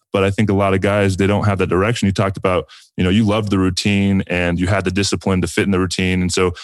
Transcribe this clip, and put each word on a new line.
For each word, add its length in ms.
But 120
I 80
think 180
a 60
lot 180
of 80
guys, 360
they 100
don't 180
have 140
that 80
direction. 400
You 40
talked 240
about, 320
you 60
know, 80
you 120
loved 280
the 80
routine 640
and 340
you 60
had 200
the 60
discipline 500
to 60
fit 180
in 60
the 80
routine. 440
And 100
so 200